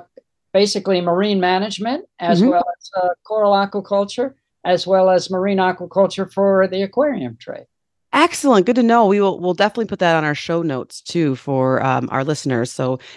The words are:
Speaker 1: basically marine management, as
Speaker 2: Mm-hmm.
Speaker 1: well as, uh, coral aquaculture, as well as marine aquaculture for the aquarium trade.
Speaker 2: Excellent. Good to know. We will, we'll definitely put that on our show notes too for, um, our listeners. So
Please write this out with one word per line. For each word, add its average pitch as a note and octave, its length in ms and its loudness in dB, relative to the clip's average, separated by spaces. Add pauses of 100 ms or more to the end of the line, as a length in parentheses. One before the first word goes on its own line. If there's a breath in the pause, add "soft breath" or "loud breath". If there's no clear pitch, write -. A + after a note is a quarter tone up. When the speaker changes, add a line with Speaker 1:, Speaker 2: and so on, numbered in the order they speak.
(520)
Speaker 1:
basically G3 480 0
marine F#3 380 0
management, G3 680 -2 (120)
as F3 220 2
Speaker 2:
Mm-hmm. B3 100 4
Speaker 1:
well F4 140 2 (140)
as, - 120 -20 (120)
uh, F3+ 60 2 (160)
coral G#3+ 280 0
aquaculture, G3+ 800 -2 (300)
as F3+ 220 0
well F#3 240 4
as F3+ 200 2
marine F#3+ 280 -2
aquaculture F#3 720 -2
for G3 340 2
the F#3+ 160 -4
aquarium G3 540 -4
trade. - 300 -14 (480)
Speaker 2:
Excellent. C4+ 520 4
Good A#3 100 2
to B3+ 60 2
know. A3+ 240 4
We G3+ 160 2
will, G3 180 0
we'll F3+ 140 0
definitely G#3 320 -2
put G3 140 -6
that E3+ 160 2
on D#3 80 0
our D3 100 -2
show E3+ 260 -4
notes C#3+ 400 -6
too D3+ 360 -2
for, C3 460 0
um, B2+ 300 0
our C3+ 120 -2
listeners. C3 460 -2
So C3 280 -4 (180 loud breath)